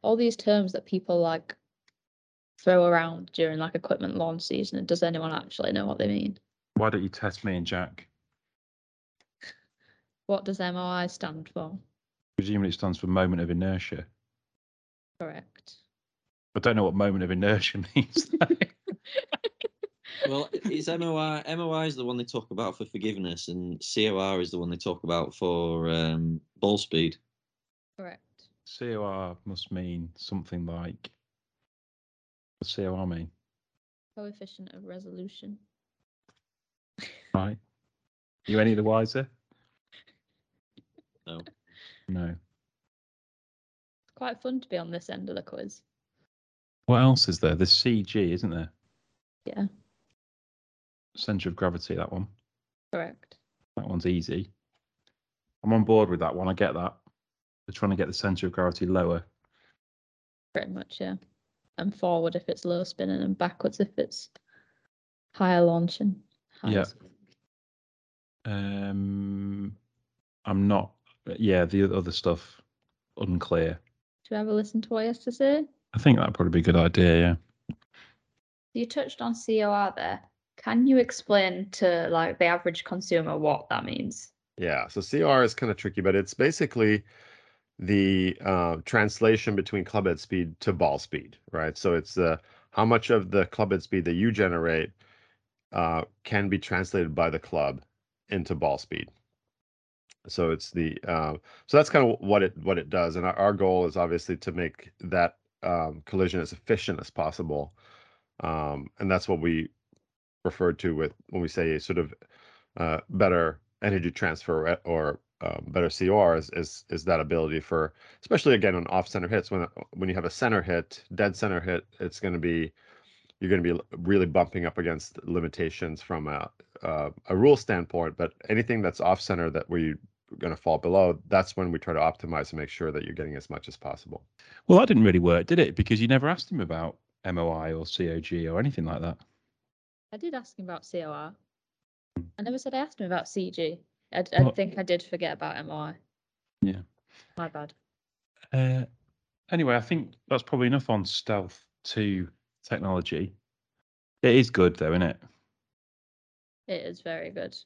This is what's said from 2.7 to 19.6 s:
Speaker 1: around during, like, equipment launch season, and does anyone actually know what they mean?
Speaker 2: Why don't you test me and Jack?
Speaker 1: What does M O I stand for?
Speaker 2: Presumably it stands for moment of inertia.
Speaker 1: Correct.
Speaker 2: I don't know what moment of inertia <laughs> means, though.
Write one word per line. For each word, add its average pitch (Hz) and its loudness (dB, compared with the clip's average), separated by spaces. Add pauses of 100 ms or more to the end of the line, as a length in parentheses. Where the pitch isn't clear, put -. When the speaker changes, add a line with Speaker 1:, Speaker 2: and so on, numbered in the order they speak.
Speaker 1:
around 170 0
during, 160 0
like, 160 -6
equipment - -4
launch 165 -4
season, - -4
and - -6
does 170 0
anyone 160 -2
actually - -6
know 101 -2
what - -6
they 107 0
mean? 101 -4 (360)
Speaker 2:
Why 107 4
don't 104 -2
you 98 -4
test - -8
me 98 -2
and 87 -4
Jack? 90 -8 (2250)
Speaker 1:
What 196 -2
does 196 -6
M 180 -2
O 180 -4
I 180 -2
stand 160 -10
for? 160 -10 (600)
Speaker 2:
Presumably 101 0
it 85 -2
stands 92 -2
for 92 -6
moment 92 2
of 85 -2
inertia. 90 -2 (1120)
Speaker 1:
Correct. - -16 (800)
Speaker 2:
I 104 0
don't 117 2
know 104 4
what 87 2
moment 98 2
of 87 -4
inertia 98 0
<laughs> - -2
means, - -2
though. - 2 (1700)